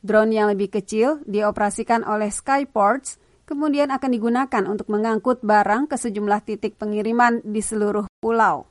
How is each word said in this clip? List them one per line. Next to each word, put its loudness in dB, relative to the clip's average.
Drone 4
yang 2
lebih 0
kecil 0
dioperasikan 0
oleh -2
Skyports, -2
kemudian 0
akan -2
digunakan 0
untuk -4
mengangkut 0
barang 2
ke -4
sejumlah -2
titik -6
pengiriman 0
di -6
seluruh -2
pulau. 0